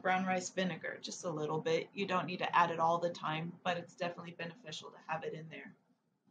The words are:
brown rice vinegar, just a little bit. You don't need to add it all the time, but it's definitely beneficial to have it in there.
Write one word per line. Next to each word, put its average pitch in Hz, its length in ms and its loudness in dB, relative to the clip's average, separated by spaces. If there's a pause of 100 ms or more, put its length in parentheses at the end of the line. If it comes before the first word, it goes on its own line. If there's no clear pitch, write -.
brown 185 240 4
rice 185 240 2
vinegar, 180 520 -2
just - 220 -10
a 180 60 -2
little 156 320 0
bit. 160 320 2
You 196 120 0
don't 180 200 2
need 180 140 -4
to - 140 -2
add 165 180 8
it 165 100 -2
all 165 160 4
the 175 120 2
time, 160 440 -4 (100)
but 175 140 2
it's - 180 -10
definitely 175 360 -6
beneficial 165 600 -10
to 156 60 -20 (100)
have 160 160 -2
it 151 100 -4
in 160 160 -10
there. 143 240 -12 (580)